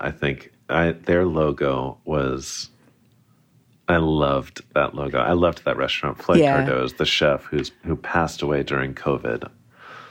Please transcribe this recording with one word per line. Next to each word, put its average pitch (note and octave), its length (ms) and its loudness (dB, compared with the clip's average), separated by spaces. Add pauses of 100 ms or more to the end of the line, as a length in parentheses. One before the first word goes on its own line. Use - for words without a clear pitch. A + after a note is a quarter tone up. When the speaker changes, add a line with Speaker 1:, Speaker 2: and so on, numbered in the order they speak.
Speaker 1:
I C#2 80 -2
think C#2 420 -4 (160)
I, E2 240 2
their F2 320 2
logo C#2+ 800 0
was, C2+ 640 -2 (1200)
I E2+ 80 4
loved D2 640 0 (140)
that C#2+ 200 2
logo. C2+ 260 -2
I B1 120 2
loved F2 320 2
that C2 140 0
restaurant. C2+ 440 -4
Floyd F3 180 4
Speaker 2:
Yeah. C#3 260 4
Speaker 1:
Cardoz, B1+ 320 -2
the D#2 80 0
chef D2 380 2
who's, - 280 -4 (120)
who E2 120 -2
passed - 460 -2
away D2 200 0
during C2+ 320 -4
covid, B1+ 560 -4 (600)